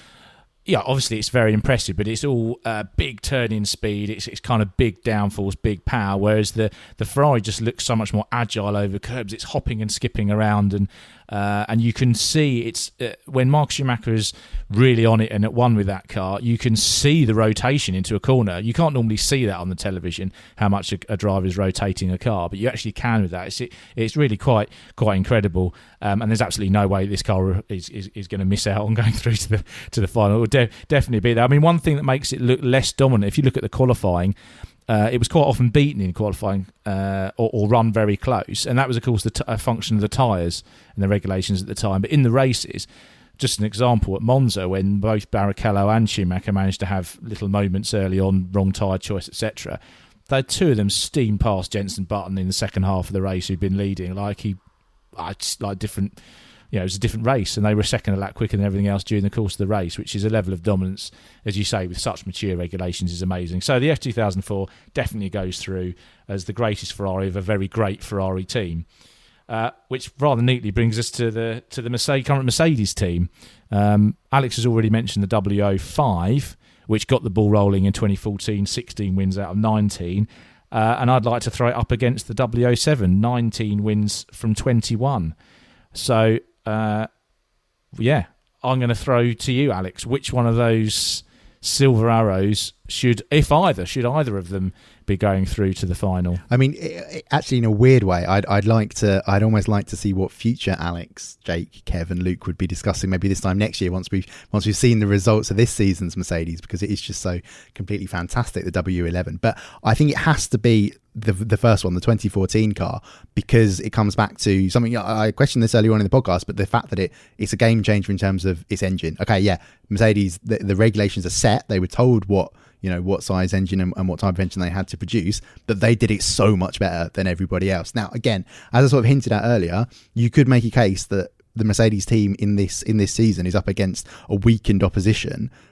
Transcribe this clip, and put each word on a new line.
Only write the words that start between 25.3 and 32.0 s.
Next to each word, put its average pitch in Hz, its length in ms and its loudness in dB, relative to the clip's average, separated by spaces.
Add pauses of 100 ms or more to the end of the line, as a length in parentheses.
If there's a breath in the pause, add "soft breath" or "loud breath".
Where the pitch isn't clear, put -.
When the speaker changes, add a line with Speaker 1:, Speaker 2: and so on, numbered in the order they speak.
Speaker 1:
um, 104 200 0
and 110 80 -2
there's 110 120 2
absolutely 98 300 0
no 104 160 4
way 95 180 0
this 101 180 -4
car 95 460 0
is, 92 200 -8
is, 98 240 -12
is 98 140 -12
gonna 98 180 -4
miss 101 220 0
out 101 140 0
on 107 120 0
<laughs> 110 80 2
going 110 120 2
through 117 220 0
to - 140 -6
the, 104 140 0 (280 loud breath)
to 113 100 0
the 95 60 2
final. 104 280 2
It 113 40 2
will 117 80 2
de-, 123 220 2 (200 loud breath)
definitely 123 320 2
be 120 120 2
there. 117 120 4
I - 20 2
mean, 143 140 6
one 170 180 4
thing 156 160 0
that 147 80 -4